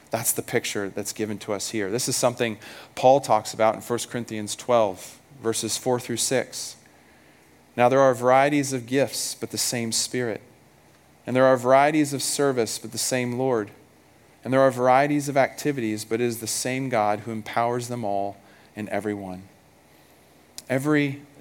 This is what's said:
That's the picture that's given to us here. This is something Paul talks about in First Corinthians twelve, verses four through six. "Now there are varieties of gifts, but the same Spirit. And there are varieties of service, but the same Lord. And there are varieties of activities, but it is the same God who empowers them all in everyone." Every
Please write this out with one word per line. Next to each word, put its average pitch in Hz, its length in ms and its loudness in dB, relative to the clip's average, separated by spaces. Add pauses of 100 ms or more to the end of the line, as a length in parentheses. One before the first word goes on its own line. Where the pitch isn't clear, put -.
(100)
That's 120 200 -4
the - 120 -4
picture 107 480 -4
that's 101 220 -10
given 107 260 -6
to - 140 -8
us 98 180 -6
here. 101 200 -4
This 120 180 -4
is 127 60 -4
something 120 440 0 (360)
Paul 135 260 4
talks 107 340 0
about 110 200 2
in 104 60 -12
First 120 300 -6
Corinthians 110 440 -8
twelve, 107 640 -2 (240)
verses 113 340 -4
four 123 220 -2
through 117 200 -6
six. - 580 -4 (1000)
"Now 123 140 6
there 135 120 4
are 131 140 6
varieties 131 580 4
of 123 140 -6
gifts, - 480 -2
but - 160 -8
the 107 80 -6
same 117 320 -2
Spirit. 117 520 -4 (840)
And 120 80 -2
there 131 120 8
are 131 100 8
varieties 139 560 4
of 131 100 -4
service, 127 560 0
but 113 140 -14
the 104 60 -8
same 123 400 -2
Lord. 123 320 -2 (760)
And 120 80 -4
there 135 80 6
are 135 100 8
varieties 135 580 4
of 139 80 -2
activities, 123 680 0
but 113 160 -2
it 123 40 2
is 117 140 -2
the 113 80 -10
same 131 420 -4
God 107 320 0
who 117 120 -10
empowers 120 560 -2
them 120 160 -8
all 101 320 -6 (400)
in 104 140 -8
everyone." 98 580 -6 (1200)
Every 143 540 0 (180)